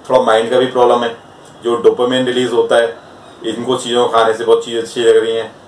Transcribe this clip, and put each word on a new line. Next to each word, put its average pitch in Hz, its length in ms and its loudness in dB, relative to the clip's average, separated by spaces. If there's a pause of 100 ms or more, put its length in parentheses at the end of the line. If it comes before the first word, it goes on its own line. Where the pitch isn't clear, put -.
(100)
थोड़ा 127 120 4
माइंड 117 280 0
का 127 80 2
भी 127 80 2
प्रॉब्लम 120 380 2
है, 117 120 -6 (480)
जो 117 140 0
डोपामाइन 123 480 2
रिलीज 123 260 -2
होता 120 240 2
है, 117 180 0 (520)
इनको 120 300 -4
चीज़ों 123 300 -2
को 110 60 -4
खाने 113 220 2
से 113 100 -8
बहुत 117 200 2
चीज़ें 117 180 -6
अच्छी 120 200 -6
लग 113 140 4
रही 113 200 0
हैं, 110 140 -8 (180)